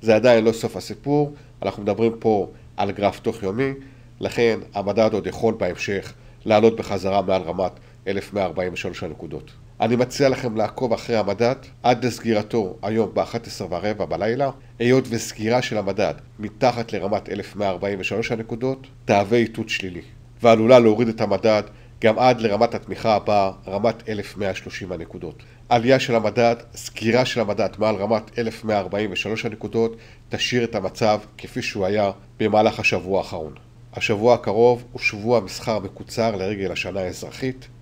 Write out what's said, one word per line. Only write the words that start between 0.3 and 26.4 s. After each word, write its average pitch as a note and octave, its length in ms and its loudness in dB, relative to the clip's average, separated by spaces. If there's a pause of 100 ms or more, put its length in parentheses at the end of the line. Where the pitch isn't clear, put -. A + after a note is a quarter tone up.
לא A2+ 80 4
סוף A2 240 -4
הסיפור, C#3+ 580 -2 (280)
אנחנו G2 200 -4
מדברים G#2 360 2
פה G#2+ 320 2 (260)
על G2+ 160 -2
גרף G2 280 0
תוך - 220 -4
יומי, A#2 300 -2 (480)
לכן A#2 400 2 (140)
המדד G2+ 380 2
עוד F#2+ 140 -2
יכול A2 280 -2
בהמשך F#2+ 580 -4 (320)
לעלות A2 320 6
בחזרה G2 460 -2
מעל F#2 200 0
רמת F2 300 -4 (340)
אלף G2 260 -6
מאה G2 120 -2
ארבעים F2+ 280 -4
ושלוש F2 300 -8
הנקודות. D#2 480 -12 (300)
אני A2+ 160 2
מציע B2+ 320 2
לכם B2 280 -2
לעקוב A2 360 -2
אחרי A2+ 240 -2
המדד G#2+ 380 0 (280)
עד A#2+ 220 2
לסגירתו A2 800 -2
היום G#2+ 320 0
באחת G#2 320 -2
עשרה - 240 -10
ורבע G2 340 -4
בלילה, A2 460 -2 (280)
היות B2+ 300 4
וסגירה A2+ 540 -2
של A2 160 -4
המדד G2 360 -2 (240)
מתחת A2+ 540 -2
לרמת G2+ 360 -4
אלף G2 280 -8
מאה G2+ 120 -2
ארבעים F#2+ 320 -4
ושלוש G#2+ 320 -4
הנקודות A#2+ 540 -6 (180)
תהווה G2+ 340 4
איתות A2+ 300 -2
שלילי, F2 340 -8 (400)
ועלולה A2+ 360 10
להוריד A2+ 300 6
את A2 120 -4
המדד G#2 420 2 (380)
גם A2 180 4
עד B2 220 4
לרמת A2 340 2
התמיכה G#2+ 400 0
הבאה, G2+ 360 2 (160)
רמת A2 420 -2
אלף G#2 280 -8
מאה F#2+ 180 -4
שלושים - 380 -12
הנקודות. E2+ 500 -12 (260)
עלייה B2 320 4
של B2+ 140 -2
המדד, A2+ 420 2 (180)